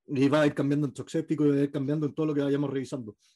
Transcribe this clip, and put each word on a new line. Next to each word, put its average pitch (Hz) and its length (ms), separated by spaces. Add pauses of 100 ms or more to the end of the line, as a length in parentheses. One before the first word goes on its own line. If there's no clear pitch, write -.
y 139 200
va 147 140
a 147 60
ir 143 80
cambiando 143 320
en 120 60
Toxépico 156 520
y 147 60
va 139 40
a 139 80
ir 139 80
cambiando 147 360
en - 80
todo 156 100
lo 151 80
que 143 80
vayamos 143 300
revisando. 127 440 (200)